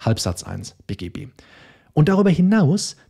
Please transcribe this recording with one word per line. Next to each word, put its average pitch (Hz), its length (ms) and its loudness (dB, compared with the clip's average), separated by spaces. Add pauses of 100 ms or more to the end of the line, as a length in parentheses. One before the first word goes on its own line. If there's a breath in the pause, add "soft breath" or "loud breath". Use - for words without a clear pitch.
Halbsatz 107 420 -4
eins 95 320 -12 (120)
B 101 80 -8
G - 120 -12
B. - 200 -14 (640 loud breath)
Und 156 160 2
darüber 196 200 4
hinaus 185 680 2 (120)